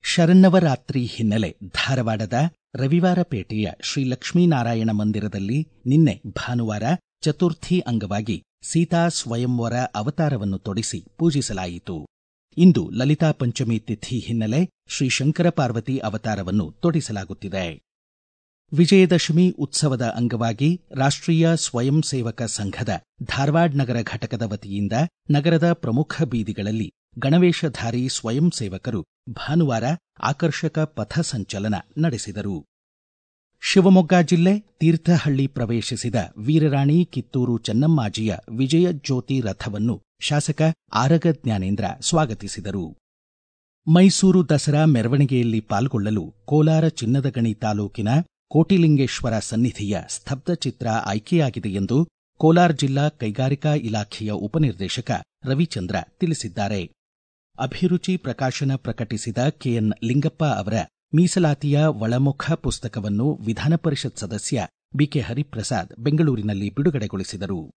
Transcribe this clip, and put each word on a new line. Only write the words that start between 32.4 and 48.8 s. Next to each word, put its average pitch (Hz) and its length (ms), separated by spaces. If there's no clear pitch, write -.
ಶಿವಮೊಗ್ಗ 185 520
ಜಿಲ್ಲೆ 180 460
ತೀರ್ಥಹಳ್ಳಿ 160 880
ಪ್ರವೇಶಿಸಿದ 117 680
ವೀರರಾಣಿ 147 680
ಕಿತ್ತೂರು 120 520
ಚೆನ್ನಮ್ಮಾಜಿಯ 110 800
ವಿಜಯ 135 420
ಜ್ಯೋತಿ 135 500
ರಥವನ್ನು 104 600
ಶಾಸಕ 147 420
ಆರಗ 139 280
ಜ್ಞಾನೇಂದ್ರ 101 420
ಸ್ವಾಗತಿಸಿದರು. 101 960
ಮೈಸೂರು 185 560
ದಸರಾ 151 360
ಮೆರವಣಿಗೆಯಲ್ಲಿ 123 760
ಪಾಲ್ಗೊಳ್ಳಲು 107 760
ಕೋಲಾರ 160 420
ಚಿನ್ನದಗಣಿ 123 640
ತಾಲೂಕಿನ 104 560
ಕೋಟಿಲಿಂಗೇಶ್ವರ 147 880